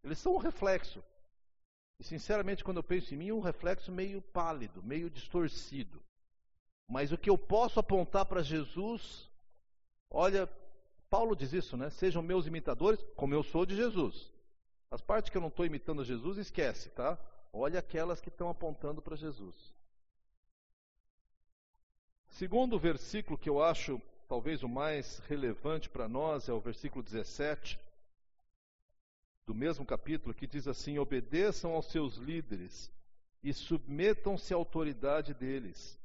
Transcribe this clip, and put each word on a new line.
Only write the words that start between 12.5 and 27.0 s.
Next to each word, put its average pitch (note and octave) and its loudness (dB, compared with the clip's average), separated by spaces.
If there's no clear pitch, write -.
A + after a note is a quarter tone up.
como C#3 2
eu D3 4
sou E3+ 2
de G3 2
Jesus." G3 0
As - -4
partes G#3+ 2
que - 0
eu F3+ 2
não D#3+ -2
tô F3 2
imitando D3 0
a B2 -2
Jesus, B2+ -2
esquece, D#3+ -2
tá? C#3+ -2
Olha D3 0
aquelas E3 -2
que - -8
tão F3 -4
apontando D#3 -2
pra D#3+ -6
Jesus. D3 -10
Segundo A3 2
versículo D#3+ 0
que - -2
eu C#3+ 4
acho D3+ 2
talvez B2+ -2
o B2 -2
mais C#3+ -4
relevante D3 -2
pra A2+ -4
nós C#3 -2
é A#2+ 0
o A2+ 2
versículo A#2+ -4